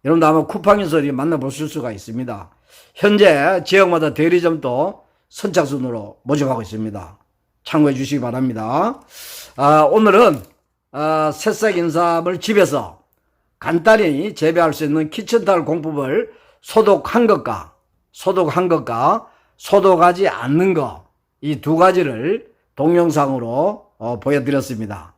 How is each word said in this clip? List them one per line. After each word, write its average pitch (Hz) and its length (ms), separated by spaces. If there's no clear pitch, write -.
여러분도 165 200
아마 156 200
쿠팡에서 185 540
이렇게 143 120
만나보실 143 560
수가 123 240
있습니다. 113 580
현재 185 720
지역마다 175 480
대리점도 165 920
선착순으로 131 960
모집하고 131 400
있습니다. 101 560
참고해 151 280
주시기 135 300
바랍니다. 127 760
아, 151 260
오늘은, 190 600
아, 156 380
새싹 208 460
인삼을 170 640
집에서 147 640
간단히 170 760
재배할 165 380
수 160 120
있는 151 260
키친타월 196 560
공법을 151 680
소독한 220 640
것과, 123 480
소독한 180 560
것과 139 600
소독하지 180 720
않는 147 460
것, 127 300
이 143 200
두 156 160
가지를 175 720
동영상으로, 143 1120
어, 117 200
보여드렸습니다. 117 1000